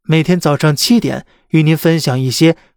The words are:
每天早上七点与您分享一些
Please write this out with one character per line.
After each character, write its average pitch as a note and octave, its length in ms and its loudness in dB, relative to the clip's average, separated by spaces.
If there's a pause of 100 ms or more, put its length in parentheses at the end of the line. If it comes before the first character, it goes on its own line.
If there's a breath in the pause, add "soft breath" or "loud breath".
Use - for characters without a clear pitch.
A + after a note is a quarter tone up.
每 D#3+ 200 0
天 F3+ 160 0
早 D3 180 0
上 D3+ 180 0
七 A#3+ 240 0
点 B2+ 260 -6 (240)
与 D#3+ 140 2
您 D#3 140 2
分 E3 220 0
享 C3+ 180 -2
一 C3 140 -2
些 D#3+ 240 2 (220 soft breath)